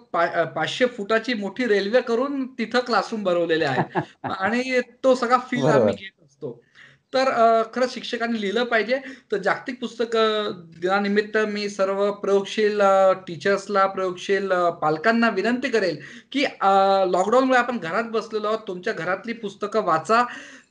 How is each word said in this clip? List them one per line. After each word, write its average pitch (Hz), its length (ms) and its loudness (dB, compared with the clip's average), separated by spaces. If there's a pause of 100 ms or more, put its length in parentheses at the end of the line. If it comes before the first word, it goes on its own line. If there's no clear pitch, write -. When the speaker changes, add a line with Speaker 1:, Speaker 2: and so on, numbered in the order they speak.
(120)
Speaker 1:
पा-, 175 160 0
अ, 170 160 0
पाचशे 156 420 -2
फुटाची 220 480 -2
मोठी 202 320 -4
रेल्वे 208 360 2
करून 254 460 -2
तिथं 233 320 -2
क्लासरूम 226 440 -2
बनवलेले 165 420 2
आहेत 160 340 -2 (240)
Speaker 2:
<laughs> - 0 -
Speaker 1:
आणि 247 580 -2 (220)
तो 262 120 6
सगळा 247 220 0
फील 240 260 -2
Speaker 2:
बरोबर. 139 160 4
Speaker 1:
आम्ही 101 160 2
घेत 95 300 -20
असतो. - 360 -14 (520)
तर, 262 180 2
अ, 226 320 4 (120)
खरंच 247 180 0
शिक्षकांनी 226 480 -4
लिहिलं 208 220 0
पाहिजे. 240 360 0 (320)
तर 208 60 0
जागतिक 190 440 -2
पुस्तक, 233 360 -4
अ, 214 320 2 (320)
दिनानिमित्त 202 560 0
मी 208 320 -2
सर्व 196 420 0
प्रयोगशील, 202 720 0
अ, 190 320 6
टीचर्सला, 190 760 0
प्रयोगशील, 190 640 -2
अ, 180 180 2
पालकांना 170 600 2
विनंती 233 400 -2
करेल 196 280 0 (340)
की, 277 140 -2 (160)
अ, 196 440 4
लॉकडाऊनमुळे 233 540 4
आपण 247 180 -2
घरात 180 340 -4
बसलेलो 214 360 -4
आहोत, 220 200 0
तुमच्या 180 260 -6
घरातली 185 400 -4
पुस्तकं 208 500 -4
वाचा, 185 420 2 (460)